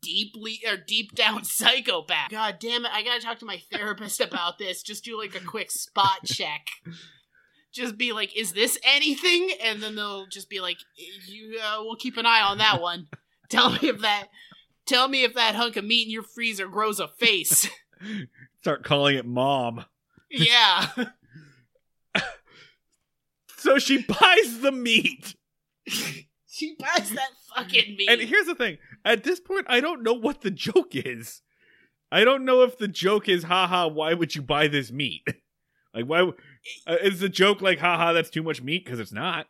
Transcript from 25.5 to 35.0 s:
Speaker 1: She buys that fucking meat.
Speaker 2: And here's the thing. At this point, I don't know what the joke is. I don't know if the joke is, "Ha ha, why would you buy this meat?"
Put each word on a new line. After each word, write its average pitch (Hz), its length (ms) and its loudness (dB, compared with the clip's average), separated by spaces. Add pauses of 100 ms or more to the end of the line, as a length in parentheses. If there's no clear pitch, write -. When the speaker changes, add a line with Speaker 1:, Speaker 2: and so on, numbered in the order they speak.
Speaker 1:
She 311 320 -10
buys 277 320 0
that 262 200 -6 (220)
fucking 220 440 2
meat. 202 120 0
Speaker 2:
And 233 120 6
here's 302 260 2
the 339 80 -4
thing. 220 240 -4 (260)
At 220 200 2
this 349 160 -2
point, 381 280 -6
I 247 120 4
don't 294 240 -4
know 220 80 2
what 247 300 -2
the 208 100 -4
joke - 420 0
is. 120 480 -10 (680)
I 180 100 6
don't 262 220 4
know 254 180 6
if 247 160 4
the 214 80 -4
joke 202 420 0
is, 180 160 2
"Ha 180 220 2
ha, 175 220 2
why 156 260 0
would 170 220 -4
you 151 60 -8
buy 147 260 2
this 139 240 -2
meat?" 123 340 -6